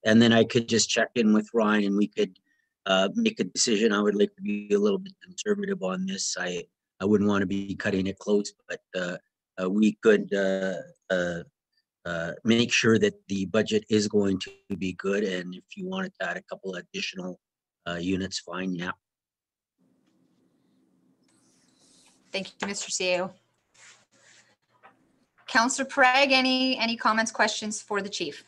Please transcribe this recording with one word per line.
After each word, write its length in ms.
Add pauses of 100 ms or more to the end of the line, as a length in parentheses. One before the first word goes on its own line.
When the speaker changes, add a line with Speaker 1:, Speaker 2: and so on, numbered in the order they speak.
Speaker 1:
And 160
then 100
I 140
could 240
just 200
check 260
in 180
with 200
Ryan 320
and 120
we 100
could, 320 (460)
uh, 300
make 260
a 20
decision. 480
I 100
would 140
like 220
to 40
be 300
a 80
little 180
bit 140 (100)
conservative 640
on 220
this. 340
I, 260 (360)
I 40
wouldn't 220
wanna 180
be 300
cutting 320
it 100
close, 360 (160)
but, 100 (160)
uh, 220 (440)
uh, 80
we 320
could, 320
uh, 420 (340)
uh, 340 (600)
uh, 260 (140)
make 260
sure 260
that 180 (120)
the 200
budget 420
is 180
going 320
to 380
be 160
good. 320
And 280
if 220
you 100
wanted 360
to 80
add 80
a 60
couple 320
additional, 680 (440)
uh, 140
units, 400
fine, 340
yeah. 180 (3500)
Speaker 2:
Thank 300
you, 60
Mister 220
C 260
A 80
O. 100 (2250)
Councillor 420
Pereg, 420
any, 460
any 180
comments, 380
questions 480
for 200
the 60
chief? 400